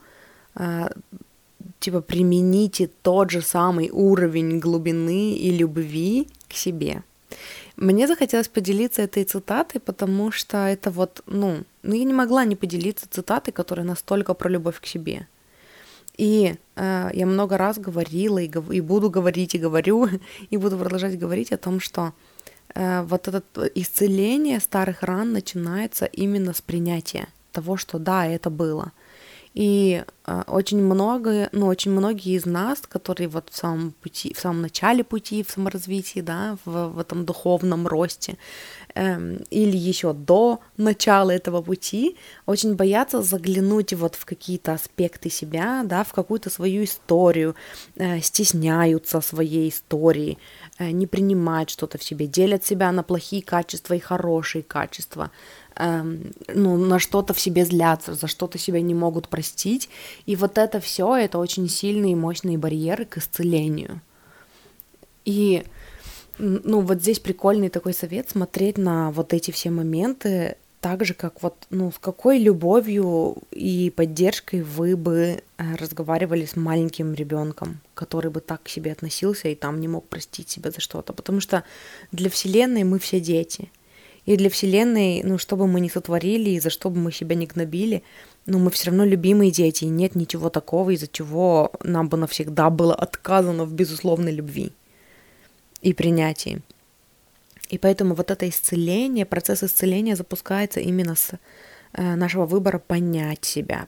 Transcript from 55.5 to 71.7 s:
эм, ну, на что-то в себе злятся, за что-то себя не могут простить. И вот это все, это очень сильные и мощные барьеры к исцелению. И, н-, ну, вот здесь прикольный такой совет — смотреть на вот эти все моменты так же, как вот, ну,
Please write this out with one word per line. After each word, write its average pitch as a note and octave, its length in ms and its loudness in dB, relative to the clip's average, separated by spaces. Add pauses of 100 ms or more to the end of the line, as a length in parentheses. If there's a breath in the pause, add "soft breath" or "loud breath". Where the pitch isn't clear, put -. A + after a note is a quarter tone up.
эм, E3 560 -4 (160)
ну, F#3+ 300 2
на F#3 220 4
что-то G3 340 0
в - 60 -4
себе F3 260 2
злятся, E3 480 2
за D#3 140 -6
что-то F3+ 300 -6
себя E3+ 240 -2
не F3 120 0
могут E3+ 340 0
простить. F#3+ 640 -4 (380 loud breath)
И G3+ 80 0
вот G3 220 0
это A3 220 2
все, F#3+ 360 0
это G3 240 0
очень F3 300 -2
сильные G3+ 420 0
и F3 40 2
мощные E3 420 -2
барьеры D#3+ 480 -2
к - 120 -14
исцелению. D#3 840 -2 (1200 loud breath)
И, G3+ 380 2 (760 loud breath)
н-, G3+ 240 0
ну, G#3+ 180 4
вот F#3 200 2
здесь G#3+ 180 2
прикольный G3 500 2
такой F3+ 240 -4
совет — F3 380 -6
смотреть G3 460 0
на E3 340 2
вот D#3+ 220 -2
эти E3 180 0
все - 180 -4
моменты E3+ 840 -2 (260)
так F#3+ 240 -2
же, F3+ 80 0
как - 300 -8
вот, F3 120 -4 (140)
ну, F#3 220 0